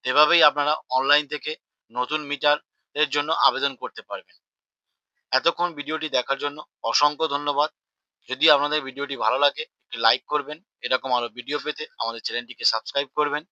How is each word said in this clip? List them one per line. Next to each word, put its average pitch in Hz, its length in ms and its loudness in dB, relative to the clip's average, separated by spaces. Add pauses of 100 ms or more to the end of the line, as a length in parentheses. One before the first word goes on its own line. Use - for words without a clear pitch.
এভাবেই 151 380 4
আপনারা 147 300 4 (160)
অনলাইন 139 380 2
থেকে 147 240 -8 (400)
নতুন 123 340 -4
মিটারের 147 840 -2
জন্য 147 200 -2 (180)
আবেদন 135 280 0
করতে 117 260 -10
পারবেন। 98 340 -12 (960)
এতক্ষণ 170 420 0
ভিডিওটি 147 360 -6
দেখার 131 340 -2
জন্য 143 140 -4 (260)
অসংখ্য 147 440 2
ধন্যবাদ। 143 420 0 (600)
যদি 135 200 -2
আপনাদের 147 320 4
ভিডিওটি 135 360 -6
ভালো 117 220 2
লাগে, 143 240 0 (180)
একটি - 160 -16
লাইক 117 280 2
করবেন। 147 320 -4 (240)
এরকম 127 320 -2
আরও 120 160 0
ভিডিও 123 300 -8
পেতে 147 240 -8 (140)
আমাদের 113 240 -6
চ্যানেলটিকে 120 440 -8
সাবস্ক্রাইব 135 500 -2
করবেন। 147 360 -2